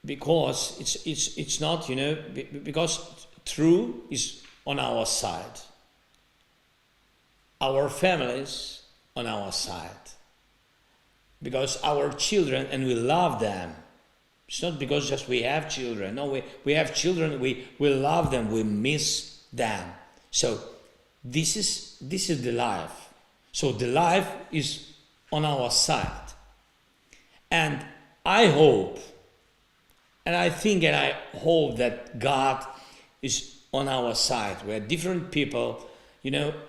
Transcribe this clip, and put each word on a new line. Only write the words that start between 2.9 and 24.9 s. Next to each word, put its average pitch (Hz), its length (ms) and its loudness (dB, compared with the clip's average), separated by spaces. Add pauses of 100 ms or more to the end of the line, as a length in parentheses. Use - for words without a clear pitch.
true 180 680 2
is - 320 -6 (220)
on 143 140 -2
our 117 260 0
side. - 560 -4 (2000)
Our 139 280 2
families 139 920 -2 (340)
on 120 100 -4
our 104 240 -4
side. 87 400 -6 (1500)
Because 131 400 -2
our 143 300 2
children, 139 580 2
and 135 140 -2
we 127 100 2
love 123 460 2
them. 92 340 -2 (760)
It's - 140 -6
not 165 160 -4
because 139 300 0
just - 200 -4
we 123 140 2
have 151 260 0
children. 113 460 -4
No, 139 120 -4
we, 135 160 -4 (220)
we 143 100 2
have 156 200 2
children, 160 460 0
we, 131 280 -2 (100)
we 143 120 4
love 147 400 4
them, 117 220 0
we 113 100 2
miss 117 800 0 (100)
them. 104 400 -2 (380)
So - 300 0 (640)
this 156 320 0
is, - 440 -4
this 180 300 -4
is 135 120 0
the 120 100 0
life. 104 580 -4 (420)
So 139 200 0
the 117 160 -2
life 170 400 4 (240)
is - 400 -4 (400)